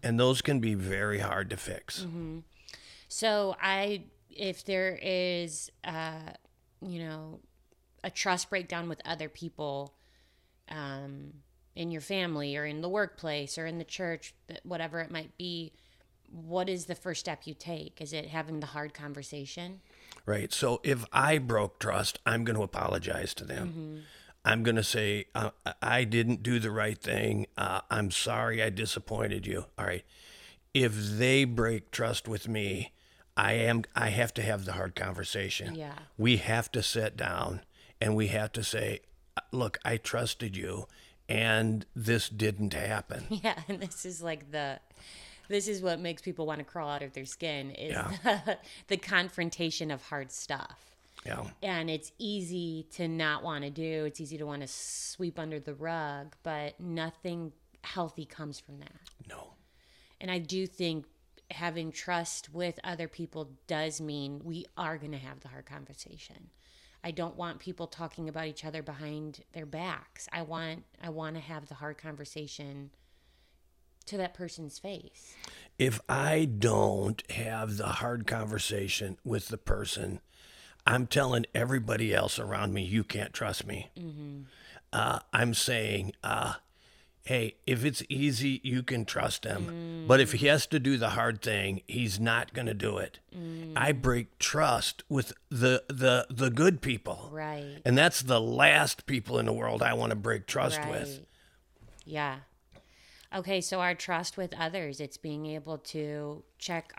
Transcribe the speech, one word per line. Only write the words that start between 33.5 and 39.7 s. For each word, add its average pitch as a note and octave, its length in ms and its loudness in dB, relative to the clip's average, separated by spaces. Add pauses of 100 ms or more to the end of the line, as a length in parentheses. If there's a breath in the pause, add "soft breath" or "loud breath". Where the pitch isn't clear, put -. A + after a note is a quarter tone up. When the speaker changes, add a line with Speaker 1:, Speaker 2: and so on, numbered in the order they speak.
Speaker 1:
am, A#2 300 4 (120)
I A#2+ 140 2
have G#2+ 260 2
to A#2 60 -2
have G#2 240 0
the F#2 80 -4
hard F#2 220 -4
conversation. F#2+ 800 -4
Speaker 2:
Yeah. D3 240 -10 (180)
Speaker 1:
We A2+ 200 8
have A2+ 360 0
to A2 100 0
sit A2 320 0
down F2+ 460 -2 (400 soft breath)
and G#2+ 140 4
we G#2+ 120 4
have G#2+ 260 0
to A2+ 100 -4
say, G#2+ 380 -2 (500)
"Look, A#2 340 0